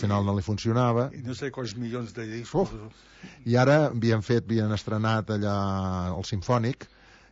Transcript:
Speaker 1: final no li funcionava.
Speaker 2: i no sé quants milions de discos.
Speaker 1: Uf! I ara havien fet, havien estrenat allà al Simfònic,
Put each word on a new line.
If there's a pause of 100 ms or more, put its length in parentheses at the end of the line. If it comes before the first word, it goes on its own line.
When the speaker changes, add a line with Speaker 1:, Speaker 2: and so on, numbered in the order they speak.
Speaker 1:
final
no
li
funcionava.
Speaker 2:
i
no
sé
quants
milions
de
discos.
Speaker 1:
Uf! (520)
I
ara
havien
fet,
havien
estrenat
allà (580)
al
Simfònic, (440)